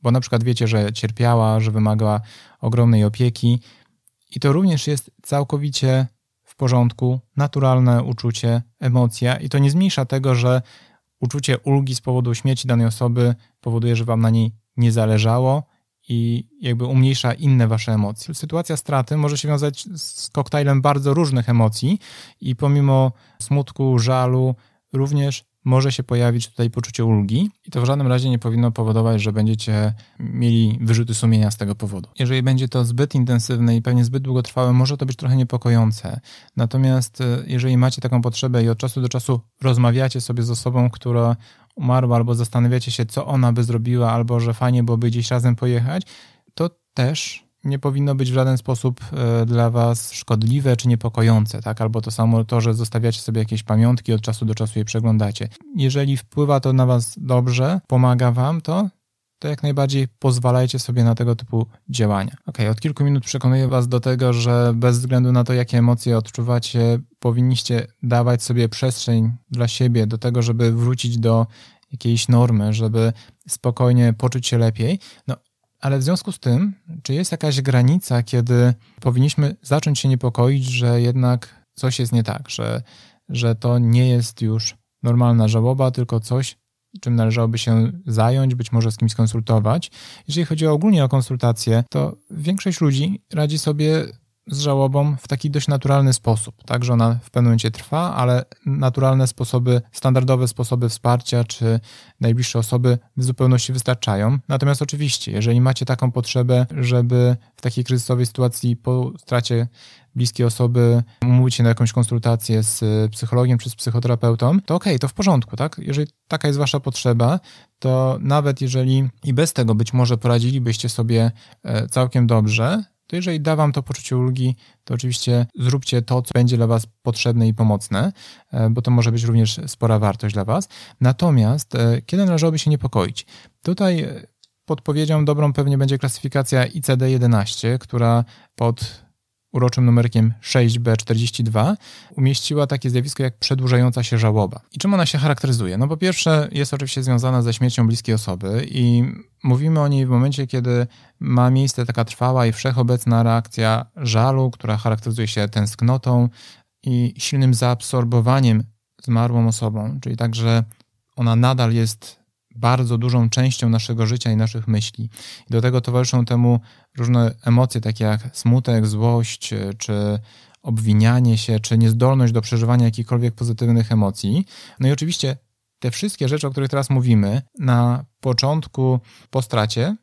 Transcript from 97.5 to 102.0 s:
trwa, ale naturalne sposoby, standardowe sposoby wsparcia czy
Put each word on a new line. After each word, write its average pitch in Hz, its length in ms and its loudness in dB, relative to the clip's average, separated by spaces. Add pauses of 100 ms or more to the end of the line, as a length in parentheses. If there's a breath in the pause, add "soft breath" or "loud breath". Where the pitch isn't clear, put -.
trwa, 165 440 -4
ale 123 300 0 (200)
naturalne 135 600 2
sposoby, 123 540 0 (100)
standardowe 127 560 2
sposoby 120 420 -2
wsparcia 120 540 -2
czy 113 360 -2 (400 loud breath)